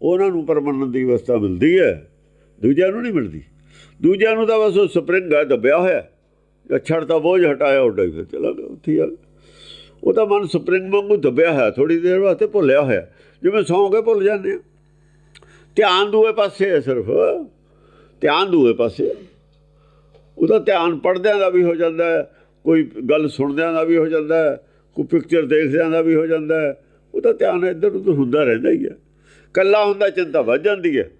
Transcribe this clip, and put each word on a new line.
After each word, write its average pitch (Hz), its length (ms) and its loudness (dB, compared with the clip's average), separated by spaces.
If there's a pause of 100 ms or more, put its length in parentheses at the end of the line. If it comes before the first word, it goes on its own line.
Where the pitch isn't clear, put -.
ਉਹਨਾਂ 185 280 0
ਨੂੰ 170 160 -4
ਪਰਮਾਨੰਦ 139 480 -2
ਦੀ 131 100 -2
ਅਵਸਥਾ 123 340 0
ਮਿਲਦੀ 104 420 2
ਹੈ, 92 280 0 (540)
ਦੂਜਿਆਂ 151 300 2
ਨੂੰ 226 100 -6
ਨਹੀਂ 240 120 -6
ਮਿਲਦੀ। 92 280 -4 (600)
ਦੂਜਿਆਂ 202 340 2
ਨੂੰ 220 120 0
ਤਾਂ 220 120 2
ਬਸ 202 180 0
ਉਹ 202 100 2
ਸਪਰਿੰਗ 170 460 -2
ਹੈ, 147 100 2
ਦੱਬਿਆ 135 340 2
ਹੋਇਆ, 175 300 0 (640)
ਜਾਂ 135 100 -2
ਛੱਡ 160 240 -2
ਤਾ 160 140 0
ਬੋਝ, 175 280 2
ਹਟਾਇਆ, 143 360 2
ਉੱਡਾ 104 220 0
ਹੀ 85 80 -2
ਫਿਰ 80 140 -10
ਚਲਾ - 260 -6
ਗਿਆ, - 140 -12
ਉੱਥੇ - 260 -8
ਹੀ 156 60 0
ਆ 160 100 0
ਗਿਆ। 330 100 -12 (840)
ਉਹ - 100 0
ਤਾਂ 220 120 2
ਮਨ 202 220 -2
ਸਪਰਿੰਗ 185 460 -4
ਵਾਂਗੂ 202 220 0
ਦੱਬਿਆ 151 380 0
ਹੋਇਆ, 120 180 2
ਥੋੜ੍ਹੀ 160 280 0
ਦੇਰ 180 200 0
ਵਾਸਤੇ 196 280 0
ਭੁੱਲਿਆ 147 340 2
ਹੋਇਆ, 104 260 -2 (360)
ਜਿਵੇਂ 202 200 2
ਸੌਂ 185 280 0
ਕੇ 220 100 2
ਭੁੱਲ 220 220 0
ਜਾਂਦੇ 196 280 -2
ਆ। - 80 -8 (1160)
ਧਿਆਨ 202 360 2
ਦੂਏ 220 220 4
ਪਾਸੇ 202 360 0
ਹੈ 165 100 4
ਸਿਰਫ, 123 260 -2 (1160)
ਧਿਆਨ 170 300 0
ਦੂਏ 131 220 4
ਪਾਸੇ 117 360 -4
ਹੈ। - 60 -6 (1200)
ਉਹਦਾ 208 220 2
ਧਿਆਨ 170 400 -2
ਪੜ੍ਹਦਿਆਂ 185 400 0
ਦਾ 190 100 0
ਵੀ 180 140 2
ਹੋ 170 120 0
ਜਾਂਦਾ 165 300 -2
ਹੈ, 165 260 -2 (320)
ਕੋਈ 156 280 0 (180)
ਗੱਲ 151 200 0
ਸੁਣਦਿਆਂ 143 440 -4
ਦਾ 160 100 0
ਵੀ 165 140 2
ਹੋ 160 80 2
ਜਾਂਦਾ 160 460 0
ਹੈ, - 160 -12 (280)
ਕੋਈ 143 100 -4
ਪਿਕਚਰ 165 400 0
ਦੇਖਦਿਆਂ 151 440 0
ਦਾ 165 120 0
ਵੀ 165 140 2
ਹੋ 160 100 2
ਜਾਂਦਾ 160 360 -2
ਹੈ। 143 220 -6 (300)
ਉਹਦਾ 233 200 0
ਧਿਆਨ 180 320 0
ਇੱਧਰ 180 300 -2
ਉੱਧਰ 190 160 -2
ਹੁੰਦਾ 139 320 0
ਰਹਿੰਦਾ 120 260 0
ਹੀ - 160 0
ਹੈ। - 60 -8
ਇਕੱਲਾ - 920 -2
ਹੁੰਦਾ 202 240 0
ਚਿੰਤਾ 160 320 -2
ਵੱਧ 127 220 0
ਜਾਂਦੀ 175 360 0
ਹੈ। 95 200 -4